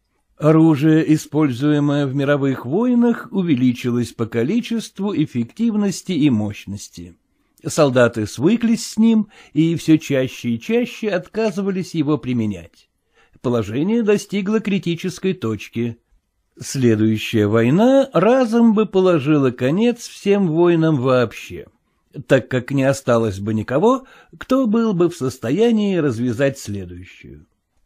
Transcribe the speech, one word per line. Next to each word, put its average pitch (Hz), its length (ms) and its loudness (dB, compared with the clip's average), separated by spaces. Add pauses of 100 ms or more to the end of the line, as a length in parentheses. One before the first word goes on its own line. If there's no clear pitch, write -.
(380)
Оружие, 156 760 4
используемое 147 960 0
в 131 80 -6
мировых 139 500 0
войнах, 240 640 0
увеличилось 123 800 0
по 113 140 -6
количеству, 196 840 -4
эффективности 190 1000 -2
и 147 160 2
мощности. 98 880 -6 (480)
Солдаты 123 600 2
свыклись 220 580 0
с - 120 -10
ним 220 320 2 (240)
и 165 220 2
все 156 220 4
чаще 131 520 -4
и 117 100 -2
чаще 226 500 -4
отказывались 190 840 -4
его 151 220 0
применять. 107 720 -6 (520)
Положение 131 640 -2
достигло 208 560 0
критической 190 720 -4
точки. 113 640 -6 (640)
Следующая 110 880 0
война 190 640 2
разом 233 600 4
бы 220 120 2
положила 156 680 2
конец 190 560 -2
всем 196 400 0
войнам 160 500 2
вообще, 127 720 -2 (600)
так 135 200 2
как 127 240 -4
не 139 120 0
осталось 117 560 0
бы 104 140 -4
никого, 165 520 0 (320)
кто 262 280 0
был 220 280 0
бы 170 160 2
в 170 60 -10
состоянии 196 800 -2
развязать 127 600 -2
следующую. 87 880 -14 (380)